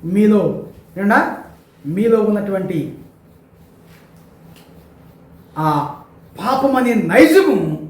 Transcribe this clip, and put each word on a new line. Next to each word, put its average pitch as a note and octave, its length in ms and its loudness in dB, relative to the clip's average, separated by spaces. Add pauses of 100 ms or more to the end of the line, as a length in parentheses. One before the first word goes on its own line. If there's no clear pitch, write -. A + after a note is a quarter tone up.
మీలో G3+ 600 0 (300)
ఏమన్నా G#3+ 400 0 (500)
మీలో G#3+ 340 0
ఉన్నటువంటి G3 760 -4 (2500)
ఆ D3+ 360 -2 (460)
పాపం C4+ 360 0
అనే A#3+ 180 0
నైజము G3+ 960 2